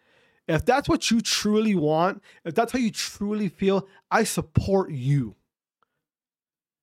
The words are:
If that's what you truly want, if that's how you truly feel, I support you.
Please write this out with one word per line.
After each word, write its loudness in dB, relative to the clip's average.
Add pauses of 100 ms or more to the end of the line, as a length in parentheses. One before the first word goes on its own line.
(460)
If 0
that's 2
what 0
you 2
truly 0
want, 0 (220)
if -8
that's 0
how -2
you 0
truly -4
feel, 0 (220)
I 4
support 0
you. -2 (1500)